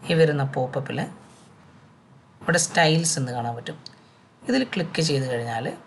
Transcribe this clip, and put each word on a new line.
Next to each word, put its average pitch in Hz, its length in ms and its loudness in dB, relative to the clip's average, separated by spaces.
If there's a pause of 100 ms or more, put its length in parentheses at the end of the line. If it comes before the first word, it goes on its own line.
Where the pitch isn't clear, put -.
ഈ 170 100 2
വരുന്ന 151 240 6 (140)
പോപ്പപ്പിൽ 131 420 -4 (1400)
ഇവിടെ 170 220 2
സ്റ്റൈൽസ് 165 560 4
എന്ന് 127 160 -2
കാണാൻ 120 200 -4
പറ്റും. 139 220 -12 (720)
ഇതിൽ 262 140 2 (120)
ക്ലിക്ക് 165 340 -2
ചെയ്ത് 139 220 2
കഴിഞ്ഞാൽ 117 340 -4 (220)